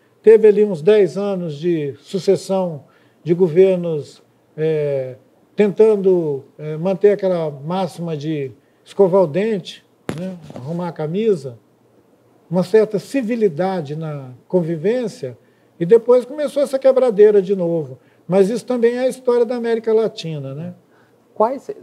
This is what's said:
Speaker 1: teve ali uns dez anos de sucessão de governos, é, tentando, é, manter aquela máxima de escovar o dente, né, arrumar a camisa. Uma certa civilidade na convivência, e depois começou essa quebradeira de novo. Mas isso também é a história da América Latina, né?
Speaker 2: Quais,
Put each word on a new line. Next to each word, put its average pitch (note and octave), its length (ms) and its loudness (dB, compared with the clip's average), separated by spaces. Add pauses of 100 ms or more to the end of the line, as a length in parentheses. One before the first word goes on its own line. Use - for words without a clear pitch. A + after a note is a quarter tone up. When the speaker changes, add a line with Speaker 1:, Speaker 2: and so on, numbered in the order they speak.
(220)
Speaker 1:
teve G#3+ 260 8
ali G#3 160 6
uns F#3+ 160 -4
dez F#3 380 2
anos F3+ 400 -6
de D3+ 420 -2
sucessão F3+ 840 -2 (380)
de D#3+ 120 0
governos, F3 880 0 (340)
é, C#3+ 600 -2 (380)
tentando, F#3+ 880 2 (140)
é, D3+ 200 -8
manter F#3+ 340 2
aquela F3+ 380 -2
máxima E3 640 -6
de C#3+ 360 -6 (300)
escovar F#3+ 400 2
o E3+ 40 2
dente, F#3 580 -4 (340)
né, F#3 180 -10 (180)
arrumar E3+ 340 -6
a D#3+ 40 -8
camisa. D#3 640 -2 (920)
Uma F3+ 100 0
certa G#3+ 360 2
civilidade F#3+ 1000 -2
na D3 340 -10 (160)
convivência, E3+ 920 -4 (420)
e E3+ 60 -2
depois A#3+ 400 4
começou D4 360 -4
essa C4 160 -4
quebradeira A3 600 4
de F#3+ 160 -2
novo. E3 420 -6 (300)
Mas F#3+ 220 2
isso A#3+ 160 -6
também A#3+ 300 0
é B3 40 -4
a B3+ 80 0
história A#3+ 380 0
da B3 100 -6
América A3+ 380 -4
Latina, D#3+ 600 -4
né? F3 200 -12 (600)
Speaker 2:
Quais, A#3 360 -4 (120)